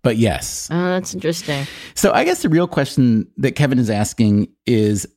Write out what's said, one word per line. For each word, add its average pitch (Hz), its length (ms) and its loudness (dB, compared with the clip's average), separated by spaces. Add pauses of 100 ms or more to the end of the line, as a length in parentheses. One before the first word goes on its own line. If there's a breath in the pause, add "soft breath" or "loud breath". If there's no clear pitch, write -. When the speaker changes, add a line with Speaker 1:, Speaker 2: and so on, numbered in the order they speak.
Speaker 1:
but 120 140 0
yes. - 540 -2
Speaker 2:
Oh, 175 140 -2
that's 185 300 -4
interesting. 156 520 -6 (280 loud breath)
Speaker 1:
So - 180 2
I - 120 2
guess 349 180 0
the 294 60 0
real 165 180 4
question 127 680 2
that 135 160 -2
Kevin 135 260 0
is 113 120 0
asking 104 580 2 (180)
is, 107 400 2 (100)